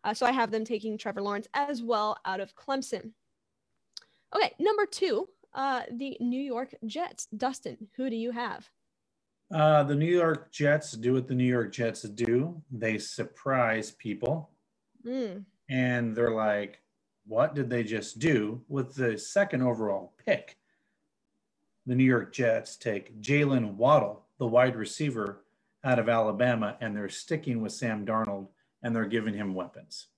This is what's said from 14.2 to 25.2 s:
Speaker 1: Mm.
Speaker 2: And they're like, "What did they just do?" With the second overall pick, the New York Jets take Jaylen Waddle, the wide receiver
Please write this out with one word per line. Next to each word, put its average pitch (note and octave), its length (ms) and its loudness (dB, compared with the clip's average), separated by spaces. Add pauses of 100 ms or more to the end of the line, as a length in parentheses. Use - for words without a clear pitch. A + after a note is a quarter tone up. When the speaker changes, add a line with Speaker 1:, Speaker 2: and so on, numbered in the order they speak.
Speaker 1:
Mm. A3 420 -8 (240)
Speaker 2:
And B2 440 0
they're A#2 200 2
like, G#2 480 0 (440)
"What C3 280 2
did C3 160 -2
they A#2+ 120 0
just G#2+ 360 -6
do?" A#2+ 500 2
With C3+ 260 -4
the A#2+ 220 0
second G3 460 0
overall A2 500 0 (120)
pick, - 340 -2 (1300)
the B2+ 80 0
New C3 100 6
York B2+ 300 4
Jets A2+ 420 0
take G#2+ 460 -6
Jaylen C3 540 2
Waddle, A#2 500 4 (120)
the B2 80 -2
wide A#2 300 6
receiver A2 680 -4 (360)